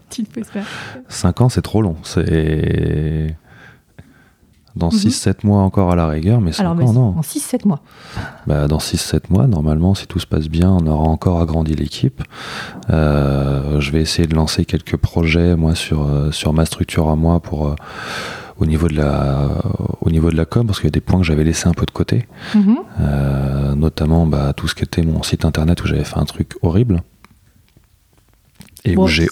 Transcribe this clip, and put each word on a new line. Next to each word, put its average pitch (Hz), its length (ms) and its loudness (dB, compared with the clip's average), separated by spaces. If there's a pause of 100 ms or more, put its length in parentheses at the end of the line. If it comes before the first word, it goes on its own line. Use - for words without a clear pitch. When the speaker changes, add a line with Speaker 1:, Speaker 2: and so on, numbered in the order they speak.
Speaker 1:
Tu - 140 -8
te - 160 -12
poses 220 100 -12
pas. 202 120 -8 (460)
Speaker 2:
Cinq - 320 -2
ans, 120 100 6
c'est 95 120 0
trop 110 220 0
long. 85 200 -2
C'est 80 1300 0 (1400)
dans 85 120 0
Speaker 1:
Mhm. 82 60 0
Speaker 2:
six, 208 180 2
sept - 320 -2
mois 101 180 4
encore 95 300 2
à 90 40 4
la 82 120 2
rigueur, 80 340 2
mais 82 180 0
Speaker 1:
Alors, 180 140 0
Speaker 2:
cinq 170 60 0
Speaker 1:
mais - 60 2
Speaker 2:
ans, - 20 4
Speaker 1:
c'est 110 60 4
Speaker 2:
non. 120 180 4
Speaker 1:
dans 156 100 -2
six, - 200 -6
sept - 240 -4
mois. 175 160 0 (680)
Speaker 2:
Bah, 73 200 2
dans 76 120 0
six, - 180 -4
sept - 320 -2
mois, 101 160 4
normalement, 80 480 2
si - 140 -8
tout - 120 -6
se - 60 -8
passe 78 220 -2
bien, 85 240 2
on 87 160 2
aura 78 220 2
encore 85 320 0
agrandi 78 340 0
l'équipe. 78 480 -4 (680)
Euh, 71 920 2
je 69 100 -4
vais 78 100 2
essayer 80 280 0
de 78 60 -2
lancer 80 300 0
quelques - 320 -4
projets, 85 600 2
moi, 82 180 2
sur, 78 320 -2
euh, 73 240 0
sur 76 220 -2
ma 80 120 2
structure 80 440 -2
à 78 80 2
moi 82 240 2
pour, 76 260 -4
euh, 73 80 -2 (840)
au 80 60 2
niveau 78 220 2
de 76 80 -2
la, 71 540 0 (500)
au - 100 0
niveau 82 220 2
de 78 60 0
la 80 80 2
com, 120 220 0
parce 101 120 -2
qu'il - 80 0
y - 0 -
a 76 40 0
des 78 100 0
points - 180 2
que 90 60 2
j'avais 78 180 2
laissés 80 240 0
un 87 60 4
peu - 120 -2
de - 60 -4
côté. - 360 -2 (280)
Speaker 1:
Mhm. 208 220 4 (240)
Speaker 2:
Euh, 69 760 0
notamment, 78 500 2
bah, 71 280 0
tout - 160 -6
ce - 60 -6
qui - 100 -6
était - 160 -2
mon 80 200 0
site - 220 -4
internet 80 400 0
où - 40 -2
j'avais 73 180 0
fait - 140 -8
un 76 60 0
truc - 360 -6
horrible. 92 400 2 (1800)
Et 87 100 2
Speaker 1:
Bon, 92 80 4
Speaker 2:
où 85 40 4
j'ai 80 240 2